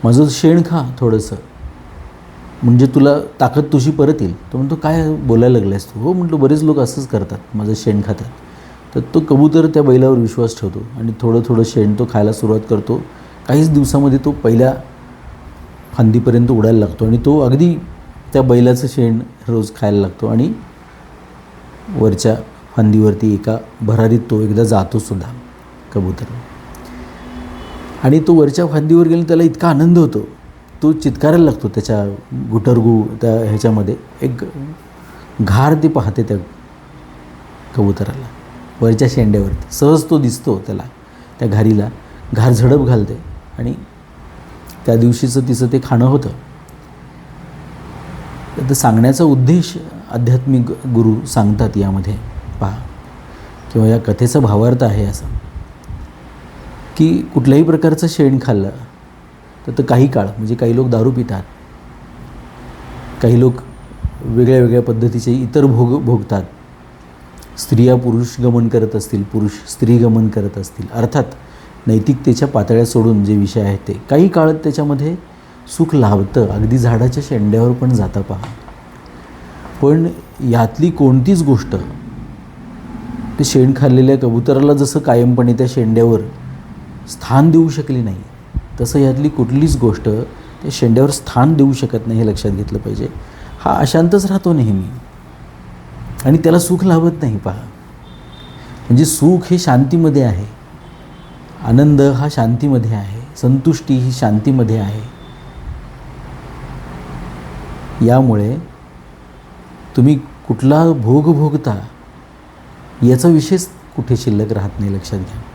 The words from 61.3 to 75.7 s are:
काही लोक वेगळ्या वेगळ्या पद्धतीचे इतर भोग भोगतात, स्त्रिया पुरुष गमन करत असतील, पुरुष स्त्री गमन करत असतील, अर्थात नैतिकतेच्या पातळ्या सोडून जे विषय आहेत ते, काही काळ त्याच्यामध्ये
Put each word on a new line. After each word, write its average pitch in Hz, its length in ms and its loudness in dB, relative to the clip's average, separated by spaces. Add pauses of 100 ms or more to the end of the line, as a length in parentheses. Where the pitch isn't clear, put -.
काही 117 180 4
लोक 123 140 2 (680)
वेगळ्या 123 360 4
वेगळ्या 120 220 4
पद्धतीचे 117 500 -2
इतर 131 320 0
भोग 123 380 2
भोगतात, 110 400 -2 (1160)
स्त्रिया 123 380 2
पुरुष 120 440 -2
गमन 120 280 2
करत 110 280 0
असतील, 101 260 -4
पुरुष 104 280 -4 (220)
स्त्री 120 260 2
गमन 110 300 2
करत 101 300 -4
असतील, 98 340 -12
अर्थात 117 320 -2 (640)
नैतिकतेच्या 117 640 0
पातळ्या 113 380 0
सोडून 113 380 2
जे 104 120 0
विषय 101 240 0
आहेत 101 180 -2 (100)
ते, 104 40 -6 (180)
काही 160 180 4
काळ 165 240 2
त्याच्यामध्ये 147 640 -2 (640)